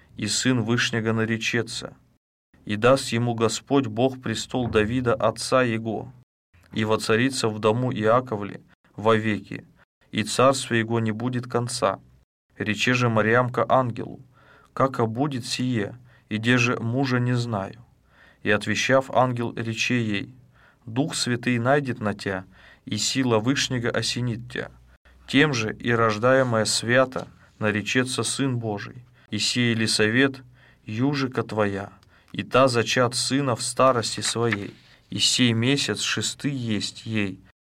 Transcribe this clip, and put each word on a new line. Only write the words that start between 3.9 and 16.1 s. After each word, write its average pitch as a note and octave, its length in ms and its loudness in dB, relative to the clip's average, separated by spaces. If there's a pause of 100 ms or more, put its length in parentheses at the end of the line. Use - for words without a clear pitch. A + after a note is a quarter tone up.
престол A2+ 460 -4
Давида, A2+ 480 2
отца B2+ 480 0
его, A2+ 480 -4 (600)
и A2 140 -2
воцарится A2 640 0
в G#2+ 100 -2
дому A2+ 340 2
Иаковле G#2+ 720 0 (340)
вовеки, G#2+ 720 0 (460)
и G#2+ 120 -2
царство B2+ 520 2
его A2+ 240 0
не A2+ 120 0
будет B2 360 -4
конца». A#2+ 520 -2 (600)
Рече G#2+ 340 0
же B2 160 2
Мариамка A#2 580 2
ангелу: B2 520 0 (540)
«Како C3 340 2
будет B2 400 -4
сие, A#2+ 500 -4 (300)